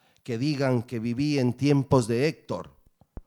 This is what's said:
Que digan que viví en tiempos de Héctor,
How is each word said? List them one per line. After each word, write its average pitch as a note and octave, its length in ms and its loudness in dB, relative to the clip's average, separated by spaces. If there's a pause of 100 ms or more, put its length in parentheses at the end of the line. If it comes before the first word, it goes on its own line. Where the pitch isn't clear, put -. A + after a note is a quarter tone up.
(220)
Que B2 140 -8
digan C3 460 0
que A#2 160 -8
viví B2+ 400 -2
en B2 160 0
tiempos C#3 520 4
de A#2 220 0
Héctor, - 480 -10 (500)